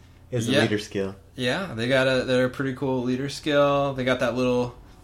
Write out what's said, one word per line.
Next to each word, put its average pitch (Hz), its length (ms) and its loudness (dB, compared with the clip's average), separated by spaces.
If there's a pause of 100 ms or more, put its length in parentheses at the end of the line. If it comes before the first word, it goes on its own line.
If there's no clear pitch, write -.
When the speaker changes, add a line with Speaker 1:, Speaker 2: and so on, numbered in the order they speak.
(320)
Speaker 1:
is 117 160 -4
the 127 60 2
Speaker 2:
Yeah. 143 80 4
Speaker 1:
leader 107 180 2
skill. 98 360 -6 (200)
Speaker 2:
Yeah, 135 400 -4
they 113 120 -2
got 131 200 4
a, 127 160 2
they're 127 220 2
a 127 40 2
pretty 135 240 -4
cool 131 300 -2
leader 127 260 -2
skill. 143 640 2
They 127 100 -4
got 127 180 0
that 120 140 0
little 123 380 0 (300)